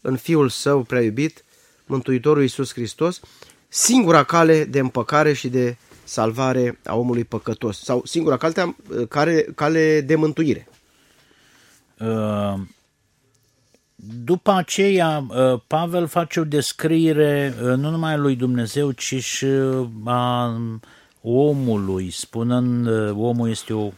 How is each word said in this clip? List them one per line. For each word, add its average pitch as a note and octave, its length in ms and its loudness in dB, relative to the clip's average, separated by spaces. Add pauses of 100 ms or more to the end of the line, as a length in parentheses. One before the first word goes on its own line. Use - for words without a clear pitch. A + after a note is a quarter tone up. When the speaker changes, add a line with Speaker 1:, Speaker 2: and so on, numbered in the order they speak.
Speaker 1:
în C3 160 -2
Fiul D3 320 2
Său C#3+ 340 0
prea B2 200 -2
iubit, A#2+ 420 -4 (420)
Mântuitorul C3+ 560 0
Iisus C3 300 -2
Hristos, D3+ 480 -6 (480)
singura F3 540 4
cale D#3+ 420 4
de C3 140 -2
împăcare C#3 540 2
și B2+ 160 -4
de B2 280 0 (280)
salvare B2 800 0
a F2 100 -6
omului A#2+ 300 0
păcătos, A2 580 -8
sau B2+ 220 -2
singura D#3 320 0
cale, E3+ 400 -2 (320)
care, D#3 460 2
cale D#3 460 2
de C#3 140 0
mântuire. D#3 540 0 (1300)
Speaker 2:
Uh, G#2+ 560 -2 (1700)
după F3 280 2
aceea, F3+ 760 2
uh, B2+ 380 2
Pavel E3+ 400 -2
face E3+ 340 -2
o E3 40 0
descriere, D3 1120 2
uh, A2+ 60 -8
nu C3 280 0
numai E3 220 -2
a D3+ 40 0
lui C#3+ 200 2
Dumnezeu, B2 540 -2
ci B2+ 320 -6
și, - 220 -6
uh, C3+ 440 0 (160)
a B2 560 0 (600)
omului, A2+ 880 0
spunând, A#2+ 760 -2
uh, A2 300 0
omul A#2 320 -2
este A2+ 240 -6
o G#2+ 260 -2